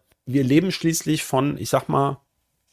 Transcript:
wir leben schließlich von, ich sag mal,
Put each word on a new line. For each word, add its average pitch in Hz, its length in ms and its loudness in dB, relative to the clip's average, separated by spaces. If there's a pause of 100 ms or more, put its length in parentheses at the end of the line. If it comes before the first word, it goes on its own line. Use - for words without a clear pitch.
(260)
wir 135 180 0
leben 156 280 4
schließlich 160 520 -2
von, 143 340 0
ich - 120 -8
sag 135 200 0
mal, 139 300 0 (540)